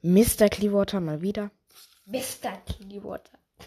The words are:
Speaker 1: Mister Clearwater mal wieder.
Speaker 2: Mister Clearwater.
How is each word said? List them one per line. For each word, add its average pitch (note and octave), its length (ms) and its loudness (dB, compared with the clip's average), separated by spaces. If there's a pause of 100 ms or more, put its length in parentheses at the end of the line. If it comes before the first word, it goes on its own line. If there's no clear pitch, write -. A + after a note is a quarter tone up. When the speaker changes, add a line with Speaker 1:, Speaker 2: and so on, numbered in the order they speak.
Speaker 1:
Mister G#3 460 6
Clearwater G3+ 520 0
mal D#3 220 -4
wieder. G3+ 280 -6 (560)
Speaker 2:
Mister A#3+ 460 -8 (140)
Clearwater. - 720 -12 (280)